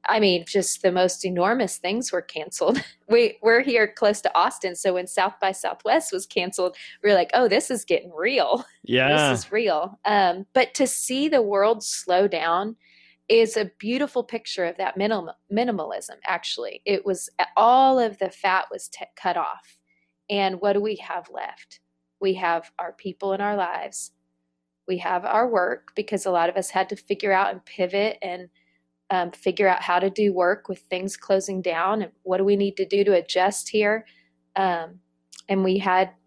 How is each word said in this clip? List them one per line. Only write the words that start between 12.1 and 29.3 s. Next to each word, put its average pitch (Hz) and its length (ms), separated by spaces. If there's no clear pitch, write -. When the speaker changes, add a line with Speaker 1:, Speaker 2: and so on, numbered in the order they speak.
Speaker 1:
down 180 480
is 226 280
a 208 220
beautiful 247 460
picture 220 400
of 175 120
that 190 200
minimal-, 196 380
minimalism, 214 720
actually. - 600
It 202 200
was, 190 260
all 262 440
of 220 180
the 190 120
fat 190 420
was - 160
t-, - 160
cut 175 220
off. - 400
And 190 320
what 202 120
do 202 80
we 208 160
have 175 360
left? - 460
We 190 140
have 170 440
our 175 140
people 196 400
in 190 80
our 208 160
lives. - 560
We 185 100
have 185 260
our 226 240
work, 190 460
because 208 320
a 190 60
lot 170 160
of 180 80
us 190 140
had 190 180
to 208 80
figure 202 360
out 196 200
and 185 120
pivot 202 560
and, 180 280
um, 180 200